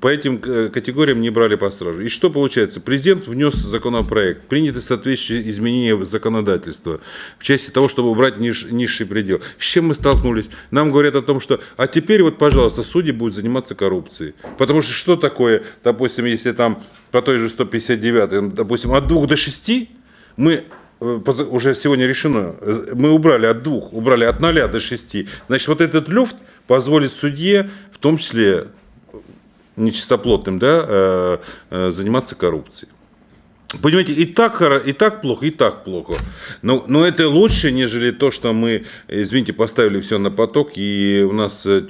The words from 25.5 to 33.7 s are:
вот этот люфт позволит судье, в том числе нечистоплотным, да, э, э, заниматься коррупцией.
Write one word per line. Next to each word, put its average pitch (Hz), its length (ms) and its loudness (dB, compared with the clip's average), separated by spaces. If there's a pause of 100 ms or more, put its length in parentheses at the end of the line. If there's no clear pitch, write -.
вот 151 120 0
этот 156 280 0
люфт 226 280 2 (300)
позволит 135 460 4
судье, 185 580 0 (220)
в - 60 -20
том 156 180 4
числе 104 520 0 (1080)
нечистоплотным, 110 840 0
да, 151 300 2
э, 92 500 2 (320)
э, 92 220 -2
заниматься 107 420 -4
коррупцией. - 560 -4 (920)